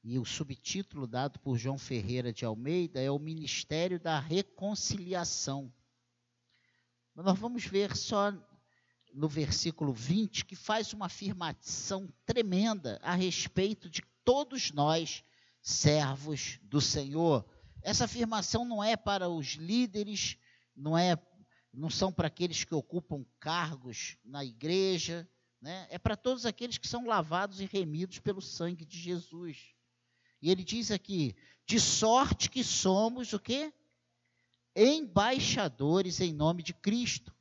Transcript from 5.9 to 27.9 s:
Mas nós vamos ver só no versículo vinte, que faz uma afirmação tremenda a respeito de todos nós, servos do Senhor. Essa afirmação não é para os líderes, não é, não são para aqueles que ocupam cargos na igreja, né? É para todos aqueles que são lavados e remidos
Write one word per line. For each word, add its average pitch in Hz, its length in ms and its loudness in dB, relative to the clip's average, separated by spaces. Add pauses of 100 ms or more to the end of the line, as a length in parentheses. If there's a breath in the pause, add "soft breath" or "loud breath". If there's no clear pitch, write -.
Mas 165 120 -10
nós 190 120 6
vamos 233 260 -4
ver 196 320 0
só 202 380 0 (800)
no 147 160 -2
versículo 147 640 -2
vinte, 170 500 -2
que - 120 -12
faz 214 380 -2
uma 208 120 -6
afirmação 190 1040 -6 (140)
tremenda 202 800 2
a 170 100 0
respeito 185 760 0
de - 140 -8 (240)
todos 254 460 2
nós, 151 520 2 (380 soft breath)
servos 147 1000 0
do 143 180 2
Senhor. 143 680 2 (360 loud breath)
Essa 220 220 0
afirmação 226 600 -2
não 220 180 -2
é 220 140 2
para 190 320 0
os 156 200 -2
líderes, 208 880 -2 (360 soft breath)
não 156 220 0
é, 175 180 6 (560 soft breath)
não 143 200 -6
são 190 200 0
para 170 140 0
aqueles 170 380 -2
que - 100 -6
ocupam 151 500 -4 (160)
cargos 151 880 -4
na 139 180 -8
igreja, 170 840 0 (320)
né? 175 300 -12
É 180 80 -10
para 214 180 -2
todos 254 300 -2
aqueles 233 320 -6
que - 80 -8
são 240 180 -6
lavados 190 560 0
e 190 40 -4
remidos 180 520 -2